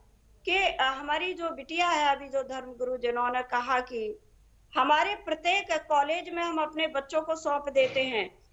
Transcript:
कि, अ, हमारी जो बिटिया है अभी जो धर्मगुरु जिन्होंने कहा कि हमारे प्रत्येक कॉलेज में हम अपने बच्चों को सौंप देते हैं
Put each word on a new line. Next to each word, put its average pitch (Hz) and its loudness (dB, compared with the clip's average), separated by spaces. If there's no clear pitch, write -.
कि, 349 2
अ, 381 2
हमारी 294 0
जो 330 -4
बिटिया 311 -2
है 294 4
अभी 277 -12
जो 262 -2
धर्मगुरु 254 -6
जिन्होंने 240 0
कहा 247 0
कि 226 -6
हमारे 302 4
प्रत्येक 349 0
कॉलेज 311 0
में 339 -4
हम 339 -2
अपने 311 0
बच्चों 311 -2
को 320 -2
सौंप 285 -2
देते 262 2
हैं 240 -4